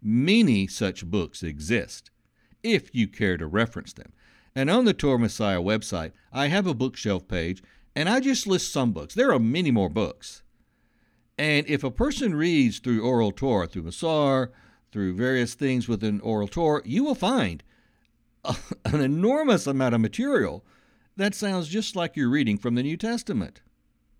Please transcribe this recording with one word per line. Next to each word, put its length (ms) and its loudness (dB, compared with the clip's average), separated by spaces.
Many 640 4
such 400 -4
books 380 -4
exist, 680 -4
if 320 0
you 120 2
care 300 -2
to 80 -8
reference 480 -2
them. 200 -20
And 140 0
on 160 4
the 80 4
Torah 260 2
Messiah 420 0
website, 520 -2
I 140 0
have 180 0
a 80 0
bookshelf 540 -2
page, 340 -2
and 140 0
I 100 2
just 280 0
list 260 0
some 200 2
books. 200 -10
There 180 4
are 80 4
many 300 0
more 200 2
books. 520 -6
And 300 2
if 160 0
a 80 -2
person 440 0
reads 440 4
through 260 0
Oral 260 2
Torah, 360 0
through 160 -8
Masar, 680 0
through 240 -2
various 380 0
things 340 0
within 340 0
Oral 260 -2
Torah, 360 0
you 200 0
will 120 0
find 480 0
<laughs> 580 -8
an 160 2
enormous 640 2
amount 300 0
of 60 2
material 640 -2
that 180 -2
sounds 340 -4
just 280 -4
like 200 -4
you're 140 2
reading 280 2
from 180 -2
the 80 0
New 140 -4
Testament. 640 -4